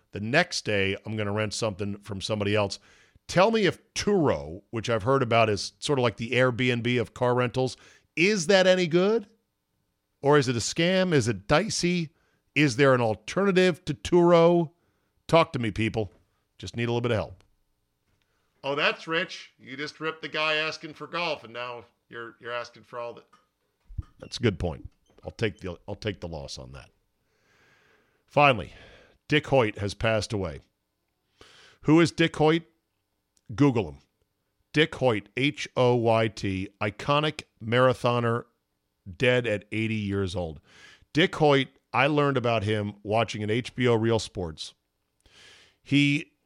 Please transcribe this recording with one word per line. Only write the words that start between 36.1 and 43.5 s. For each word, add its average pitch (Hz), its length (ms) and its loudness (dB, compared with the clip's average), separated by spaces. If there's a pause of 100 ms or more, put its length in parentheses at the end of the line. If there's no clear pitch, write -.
T, 95 400 -6 (120)
iconic 147 600 -2 (200)
marathoner, 120 840 0 (720)
dead 123 280 2
at 104 260 -2
eighty 110 240 -2
years 98 400 -4
old. 82 260 -8 (500)
Dick 180 240 2
Hoyt, 139 320 4 (240)
I 127 160 2
learned 143 300 2
about 117 260 0
him 104 300 -2 (100)
watching 107 400 -2
an 104 60 -2
H 120 260 -4